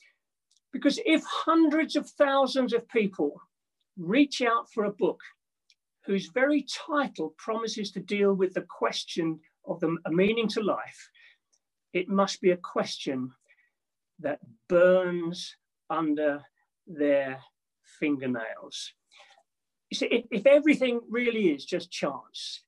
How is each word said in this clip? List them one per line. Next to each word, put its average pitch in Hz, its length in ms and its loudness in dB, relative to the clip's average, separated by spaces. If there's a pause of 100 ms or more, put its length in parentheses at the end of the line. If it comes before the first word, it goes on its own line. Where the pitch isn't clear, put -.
(720)
Because 262 340 0
if 311 180 2
hundreds 320 680 2
of - 140 -2
thousands 269 640 2
of 233 160 -2
people 190 520 -2 (560)
reach 254 460 0
out 233 300 -2
for 208 140 -2
a 202 60 -4
book - 280 -2 (840)
whose 196 260 -4
very 277 360 2 (220)
title 254 500 -2
promises 220 540 -6
to 196 80 -8
deal 202 340 2
with 185 200 0
the 180 80 -4
question 170 760 -4 (300)
of 165 100 -6
the, 165 260 0
a 170 60 -4
meaning 208 380 2
to 220 140 -4
life, 131 480 -6 (800)
it 180 160 -4
must 196 320 0
be 190 100 4
a 180 60 4
question 143 760 -6 (880)
that - 220 -6 (280)
burns 175 840 2 (360)
under 151 520 -2 (460)
their 143 500 0 (640)
fingernails." 127 920 -6 (960)
You 202 40 -8
see, - 100 -4
if, 233 240 0
if 196 160 2
everything 269 540 6 (100)
really 226 380 0
is 139 160 -2
just - 260 -6
chance, - 760 -8